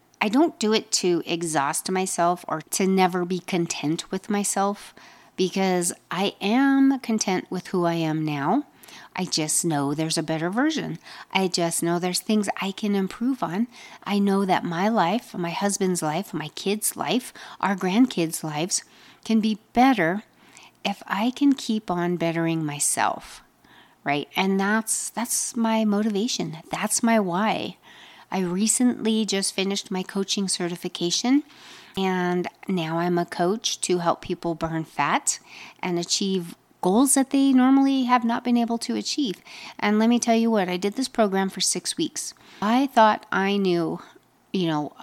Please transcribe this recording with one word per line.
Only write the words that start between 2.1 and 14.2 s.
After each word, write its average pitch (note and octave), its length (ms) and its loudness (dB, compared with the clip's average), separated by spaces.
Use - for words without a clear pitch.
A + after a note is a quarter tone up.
or D#3 140 -4
to - 240 0
never F#3 380 4
be F3+ 140 -2
content E3+ 720 -2
with - 180 -6
myself G3+ 640 -2
because F3+ 560 0
I F#3 300 -2
am C4+ 600 4
content G#3+ 480 -2
with F#3 200 -8
who F3 160 0
I E3+ 100 2
am D#3+ 300 0
now. D3+ 400 0
I F#3+ 80 -4
just D#3 400 -2
know D3 300 0
there's D#3+ 240 -2
a E3 40 0
better D#3+ 280 -2
version. G#3+ 480 -2
I F#3+ 160 2
just E3+ 340 -2
know E3+ 160 0
there's F3+ 220 -2
things G#3+ 280 0
I G3 120 -4
can G3+ 220 -2
improve A#3 480 -2
on. F#3 260 -2
I G3+ 160 -2
know G3+ 260 2